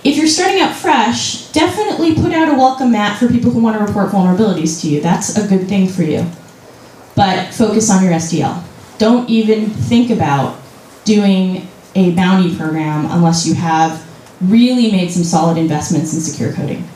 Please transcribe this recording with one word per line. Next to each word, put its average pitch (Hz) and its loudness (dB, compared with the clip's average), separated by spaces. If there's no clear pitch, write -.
If - 0
you're 311 2
starting 381 0
out - 0
fresh, - -2
definitely 359 0
put 349 0
out 320 2
a 277 2
welcome 262 2
mat 208 0
for 247 2
people 240 2
who 233 0
wanna 214 0
report 196 -2
vulnerabilities 185 0
to 160 -2
you. 147 0
That's - -2
a 196 -2
good 185 0
thing 190 0
for 175 -4
you. 156 -2
But 185 0
focus 214 2
on 190 4
your 175 2
S 160 -4
D 151 -2
L. 127 -6
Don't 233 2
even 220 0
think 240 0
about 143 -2
doing 190 0
a 180 2
bounty 185 2
program 156 -4
unless 165 0
you 160 0
have 165 -2
really 233 4
made 180 0
some 175 -2
solid 165 0
investments 151 -2
in 165 -4
secure - -6
coding. - -8